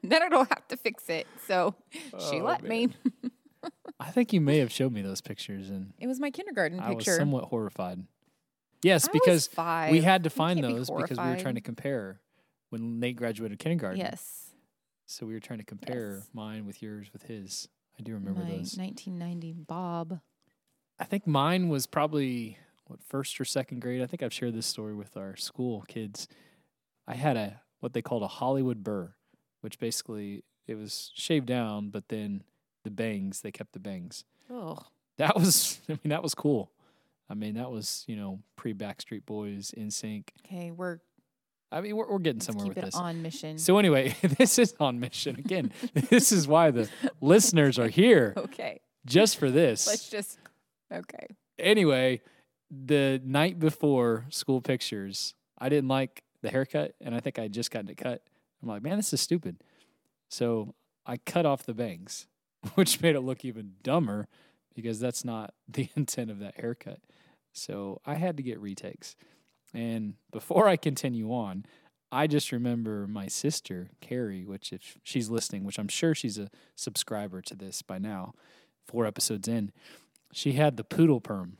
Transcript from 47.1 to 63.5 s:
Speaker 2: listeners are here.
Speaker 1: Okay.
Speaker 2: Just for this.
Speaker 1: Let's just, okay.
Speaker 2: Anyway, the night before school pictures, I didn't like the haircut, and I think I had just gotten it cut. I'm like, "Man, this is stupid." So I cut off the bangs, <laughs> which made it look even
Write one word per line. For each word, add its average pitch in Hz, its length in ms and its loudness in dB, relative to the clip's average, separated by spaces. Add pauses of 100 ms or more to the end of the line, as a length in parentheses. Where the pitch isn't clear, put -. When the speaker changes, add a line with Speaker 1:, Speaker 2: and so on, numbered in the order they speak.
Speaker 2:
listeners 151 580 8
are 117 80 4
here. 156 480 8
Speaker 1:
Okay. - 460 -8 (240)
Speaker 2:
Just 175 320 6
for 139 120 2
this. 135 380 4
Speaker 1:
Let's 214 220 -2
just, 208 280 -8 (560)
okay. - 340 -12 (300)
Speaker 2:
Anyway, 143 640 6 (480)
the 135 540 2
night 147 360 2
before 131 680 4
school 131 300 0
pictures, 104 760 -4 (240)
I 127 120 -4
didn't 139 180 4
like 135 360 0 (180)
the 214 80 -4
haircut, - 500 -2
and 117 160 -6
I 120 60 -2
think 131 180 -4
I 113 40 -4
had 104 100 -6
just 117 180 -4
gotten 104 180 -6
it - 60 -14
cut. - 260 -6 (400)
I'm 123 60 -10
like, 104 160 -8
"Man, 175 140 -2
this - 160 -2
is - 80 0
stupid." - 420 -2 (640)
So 113 440 -2 (320)
I 120 120 -8
cut - 280 0
off 139 200 2
the 120 80 -6
bangs, 101 540 -8 (240)
<laughs> - 240 -10
which - 260 4
made 165 140 6
it 135 60 0
look 127 240 -4
even 107 280 -10 (100)